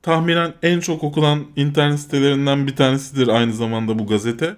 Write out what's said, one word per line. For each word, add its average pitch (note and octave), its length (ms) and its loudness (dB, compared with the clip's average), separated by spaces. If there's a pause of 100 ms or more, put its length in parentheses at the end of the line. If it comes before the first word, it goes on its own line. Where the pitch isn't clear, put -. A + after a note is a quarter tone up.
Tahminen E3 600 0
en F3 180 2
çok D#3+ 240 -4
okunan D3 420 0 (100)
internet D3 440 2
sitelerinden C#3 680 0
bir C3 80 -6
tanesidir C3+ 520 0
aynı A#2 260 2
zamanda A2+ 460 -2
bu G#2+ 80 -4
gazete. A#2 500 -2